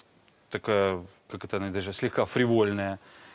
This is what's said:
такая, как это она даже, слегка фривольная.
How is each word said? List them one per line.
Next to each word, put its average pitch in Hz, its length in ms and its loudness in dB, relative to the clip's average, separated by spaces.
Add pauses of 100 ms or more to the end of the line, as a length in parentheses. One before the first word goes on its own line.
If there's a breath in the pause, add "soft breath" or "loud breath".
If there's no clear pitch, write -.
(500)
такая, 98 520 0 (280)
как 104 140 -12
это 107 140 -6
она 98 120 -4
даже, 95 240 -6
слегка 120 320 0
фривольная. 101 760 2 (360 loud breath)